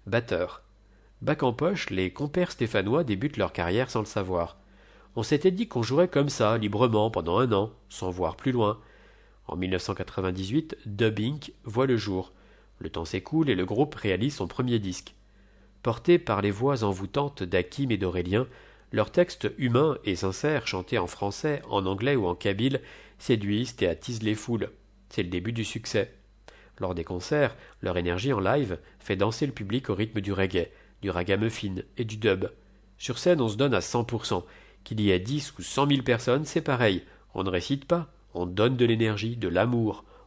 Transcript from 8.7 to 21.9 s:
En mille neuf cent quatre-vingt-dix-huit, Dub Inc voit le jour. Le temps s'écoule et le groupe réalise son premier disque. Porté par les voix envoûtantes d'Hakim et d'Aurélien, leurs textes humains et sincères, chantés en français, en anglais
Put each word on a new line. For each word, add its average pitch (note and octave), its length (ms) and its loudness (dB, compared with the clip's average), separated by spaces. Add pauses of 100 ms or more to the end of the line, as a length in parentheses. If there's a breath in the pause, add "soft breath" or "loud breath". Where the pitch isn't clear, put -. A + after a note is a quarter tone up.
En D#2 80 -8
mille F#2 160 -2
neuf F#2 100 0
cent G2 140 -4
quatre-vingt-dix-huit, F#2+ 880 -4
Dub A2 340 0
Inc C3+ 340 -4 (100)
voit A#2+ 240 0
le B2 100 4
jour. F#2+ 360 -4 (460 soft breath)
Le F#2 100 -8
temps E2 160 -6
s'écoule D3 440 0
et G#2+ 60 4
le F2+ 100 0
groupe A#2 300 0
réalise G#2 400 0
son F#2 120 -4
premier A#2+ 320 0
disque. F#2+ 360 -8 (680 soft breath)
Porté D3+ 360 4
par G2+ 220 0
les G#2 100 2
voix A#2 320 0
envoûtantes G2+ 600 -2
d'Hakim F#2 480 0
et G#2 60 2
d'Aurélien, F#2 500 0 (460 loud breath)
leurs G#2+ 180 2
textes - 460 2
humains B2+ 460 4
et G2 120 0
sincères, C#3+ 520 0
chantés F#2+ 300 -2
en G2+ 100 0
français, C#3 600 -4
en G2+ 160 2
anglais G2 300 0